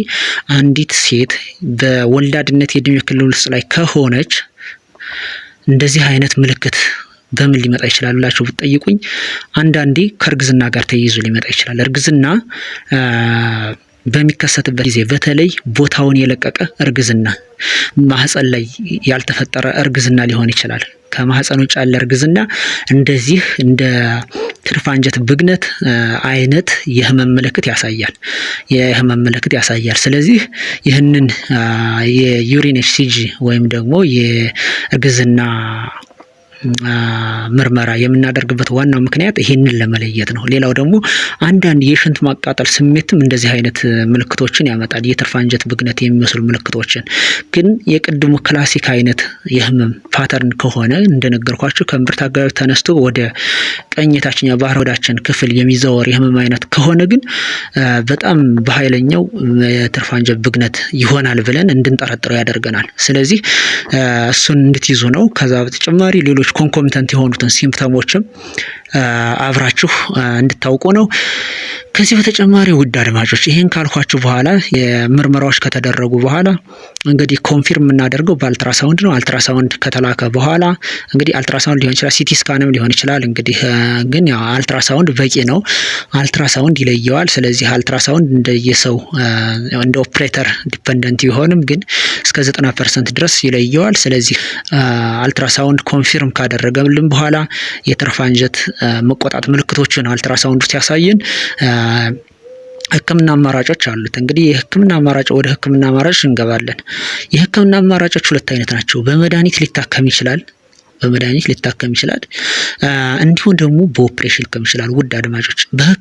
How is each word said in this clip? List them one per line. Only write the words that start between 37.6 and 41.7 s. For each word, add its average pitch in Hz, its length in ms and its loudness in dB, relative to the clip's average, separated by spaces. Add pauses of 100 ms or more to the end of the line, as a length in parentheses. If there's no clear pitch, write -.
የምናደርግበት 127 760 0
ዋናው 135 300 2
ምክንያት 202 360 0
ይህንን 135 380 2
ለመለየት 110 560 -2
ነው። 117 160 -8
ሌላው 131 260 0
ደግሞ 139 200 2 (480)
አንዳንድ 170 420 4